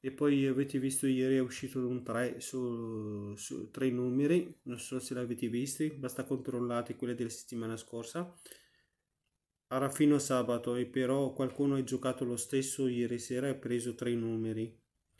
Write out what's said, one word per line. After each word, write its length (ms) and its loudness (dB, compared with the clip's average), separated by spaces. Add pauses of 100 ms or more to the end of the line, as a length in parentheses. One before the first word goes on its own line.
E 120 -4
poi 340 6
avete 320 2
visto 300 2
ieri 280 4
è 40 6
uscito 460 -2
un 180 -2
tre 360 0
su, 920 -4
su 360 -8
tre 200 0
numeri, 720 2
non 160 -8
so 220 -6
se 120 -8
l'avete 360 -2
visti, 420 -2
basta 340 -6
controllate 720 -2
quelle 220 -4
della 120 -2
settimana 480 -6
scorsa. 560 -8 (1400)
Era 220 0
fino 260 6
a 20 6
sabato 580 2
e 100 0
però 460 2
qualcuno 440 2
ha 80 2
giocato 400 -2
lo 120 -2
stesso 520 0
ieri 300 0
sera 300 -2
e 20 0
ha 40 0
preso 400 -2
tre 200 -2
numeri 600 -2 (460)